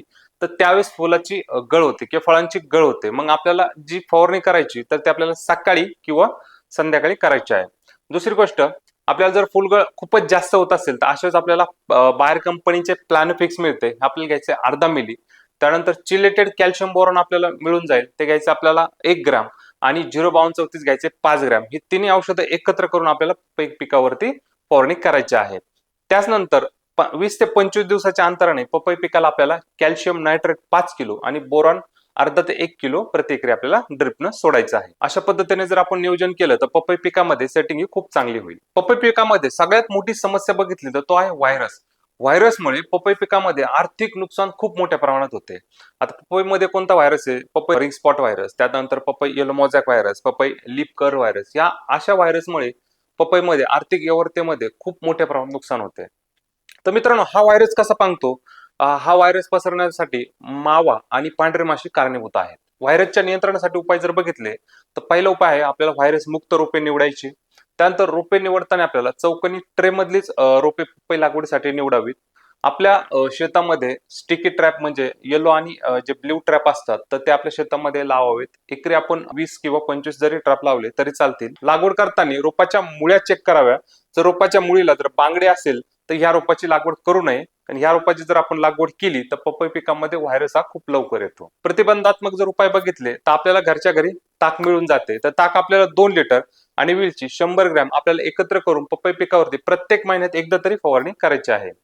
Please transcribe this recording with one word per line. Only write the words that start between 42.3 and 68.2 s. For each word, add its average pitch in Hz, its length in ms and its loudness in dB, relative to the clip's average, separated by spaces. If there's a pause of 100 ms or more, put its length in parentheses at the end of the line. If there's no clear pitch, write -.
पपई 190 220 0
पिकामध्ये 190 500 -2
आर्थिक 175 540 -2
नुकसान 190 400 -6
खूप 180 200 -6
मोठ्या 170 220 -2
प्रमाणात 139 320 0
होते. 95 280 -16 (400)
आता - 140 -6 (160)
पपईमध्ये 190 380 -2
कोणता 185 260 -2
व्हायरस 147 340 4
आहे? 127 120 -4 (140)
पपई 160 260 0
रिंग 143 120 -2
स्पॉट 185 280 0
व्हायरस, 101 380 -4
त्यानंतर 131 420 -2
पपई 143 360 -4
येलो 139 180 -2
मोझॅक 139 340 2
व्हायरस, 107 340 0
पपई 135 320 -4 (140)
लीफ 139 200 -8 (100)
कर्ल 139 200 -2
व्हायरस, 107 380 -4
या 160 140 2 (200)
अशा 156 240 0
व्हायरसमुळे 165 580 -2 (460)
पपईमध्ये 165 520 2
आर्थिक 156 340 -2
व्यवहार्यतेमध्ये 165 640 -2 (120)
खूप 180 220 -12
मोठ्या 165 260 -2
प्रमाणात 139 240 -6
नुकसान 131 300 -6
होते. 95 240 -12 (800)
तर 190 60 0
मित्रांनो, 226 320 2 (100)
हा 208 100 6
व्हायरस 214 340 6
कसा 214 160 2
पांगतो? 170 480 -2 (380)
अ, 143 200 2
हा 156 160 2
व्हायरस 180 360 4
पसरण्यासाठी 175 800 -4 (100)
मावा 147 560 2 (140)
आणि 139 180 -2
पांढरी 170 340 -2
माशी 156 300 -4
कारणीभूत 123 420 -2
आहेत. 92 220 -4 (240)
व्हायरसच्या 165 420 2
नियंत्रणासाठी 185 560 -2
उपाय 175 200 -2
जर 170 120 -4
बघितले 165 440 -4 (420)
तर - 20 -8
पहिला 180 300 0
उपाय 175 240 2
आहे 143 80 0
आपल्याला 147 300 -2
व्हायरस 147 360 0
मुक्त 156 260 -6
रोपे 156 260 0
निवडायची. 143 500 -2 (480)
त्यानंतर 185 320 2
रोपे 170 300 0